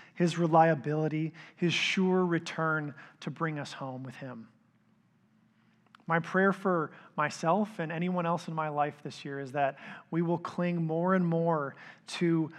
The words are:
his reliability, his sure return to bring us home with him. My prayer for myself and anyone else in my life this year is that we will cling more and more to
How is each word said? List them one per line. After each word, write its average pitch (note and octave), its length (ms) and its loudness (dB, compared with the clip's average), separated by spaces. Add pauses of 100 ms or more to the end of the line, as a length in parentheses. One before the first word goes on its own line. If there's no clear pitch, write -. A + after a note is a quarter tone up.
(160)
his E3 220 2
reliability, D#3 960 4 (240)
his E3+ 160 2
sure F#3 520 2
return D#3+ 680 -2 (280)
to - 80 -6
bring D#3 300 -4
us C3+ 140 -10
home C3 300 -10
with B2+ 120 -12
him. A#2+ 320 -12 (1600)
My E3 100 4
prayer F#3+ 340 2
for F3+ 380 0 (260)
myself E3+ 600 0
and D#3+ 120 -4
anyone F3 340 -2
else E3+ 220 -2
in E3 60 -8
my D#3 160 -2
life D3 340 -2
this - 220 -12
year C#3 160 -8
is C3 100 -10
that C#3 240 0 (340)
we E3 120 0
will E3+ 160 0
cling F3 480 -2
more E3+ 300 2
and F3+ 100 2
more E3 500 0 (320)
to E3 520 0